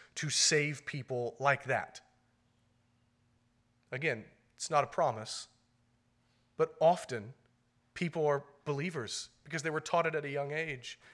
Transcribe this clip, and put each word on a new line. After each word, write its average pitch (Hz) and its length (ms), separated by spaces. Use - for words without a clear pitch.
to 151 160
save 147 560
people 123 540
like 139 240
that. 123 360
Again, 131 340
it's - 160
not 147 140
a - 20
promise, 117 600
but 160 240
often 139 540
people 165 300
are 143 200
believers 147 680
because 147 220
they 160 60
were 151 100
taught 165 260
it 156 80
at 147 100
a 139 60
young 143 220
age, 151 480